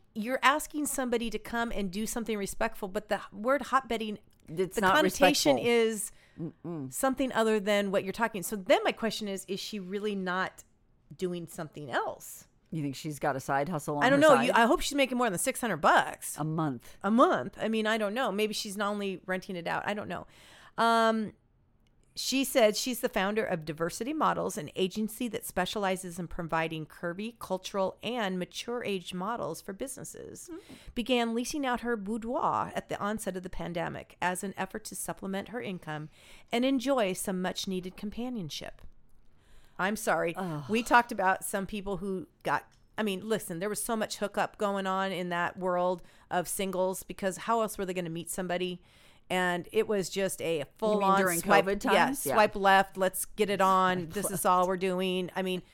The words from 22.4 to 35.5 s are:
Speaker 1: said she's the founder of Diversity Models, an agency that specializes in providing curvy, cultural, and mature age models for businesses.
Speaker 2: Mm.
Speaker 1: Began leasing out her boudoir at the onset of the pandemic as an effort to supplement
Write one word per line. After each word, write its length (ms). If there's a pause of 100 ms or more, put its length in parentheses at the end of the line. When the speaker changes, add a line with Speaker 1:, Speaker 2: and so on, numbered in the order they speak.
Speaker 1:
said 340
she's 220
the 100
founder 360
of 200
Diversity 480
Models, 460
an 160
agency 540
that 180
specializes 720
in 80
providing 580
curvy, 540
cultural, 640
and 380
mature 440
age 300
models 480
for 100
businesses. 800
Speaker 2:
Mm. 60 (380)
Speaker 1:
Began 380
leasing 300
out 180
her 140
boudoir 800
at 140
the 100
onset 380
of 80
the 60
pandemic 680
as 220
an 140
effort 300
to 100
supplement 540